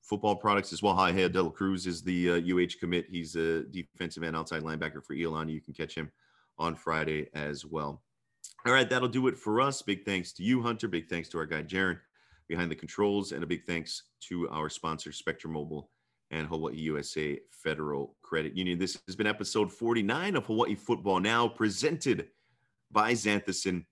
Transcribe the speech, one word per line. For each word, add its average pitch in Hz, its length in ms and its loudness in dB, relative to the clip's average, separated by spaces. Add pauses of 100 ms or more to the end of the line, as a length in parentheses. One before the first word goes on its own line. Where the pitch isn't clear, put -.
football 104 340 2
products 101 380 2
as - 100 -6
well. 101 100 8
Javier 90 380 6
De 90 100 4
La 85 80 2
Cruz 92 380 0
is 85 160 -4
the, 87 280 4
uh, 87 40 6
U 87 240 4
H 87 200 2
commit. 87 300 0
He's 82 260 -6
a 82 280 0
defensive 82 600 -8
end, 82 120 -2
outside 80 260 -4
linebacker 78 420 -4
for 73 120 -8
Iolani. 80 380 -2
You 76 80 -6
can 71 120 -16
catch 78 220 -8
him 78 160 -6 (480)
on 82 160 0
Friday 78 580 -2
as 73 320 -6
well. 76 380 -6 (600)
All 123 80 6
right, 127 160 6
that'll 123 180 2
do 127 200 2
it 123 100 0
for 107 240 2
us. 135 200 0
Big 98 220 -4
thanks 95 300 -2
to 87 100 -10
you, 120 180 4
Hunter. 113 280 -2
Big 85 180 -2
thanks 85 220 -4
to 85 80 -6
our 80 80 -2
guy, 78 180 -4
Jaron, 92 340 0 (520)
behind 85 200 0
the 78 60 -4
controls, 101 560 0
and 76 100 -4
a 82 60 -4
big 85 180 -4
thanks - 380 -6 (200)
to 87 260 -4
our 78 200 -4
sponsors, 80 480 -6
Spectrum 80 360 -6
Mobile 76 360 -6 (420)
and 78 140 -2
Hawaii 78 300 -4
U 78 220 -2
S - 180 -6
A 76 240 -2 (120)
Federal 73 680 -4
Credit 78 320 -2
Union. 90 240 0
This 90 300 -2
has 92 80 -10
been 107 120 0
episode 104 440 0
forty-nine 117 640 0
of 123 100 0
Hawaii 110 300 2
Football 95 460 2
Now, 117 260 4
presented 113 800 0 (640)
by 107 220 4
Xanthison. 98 800 0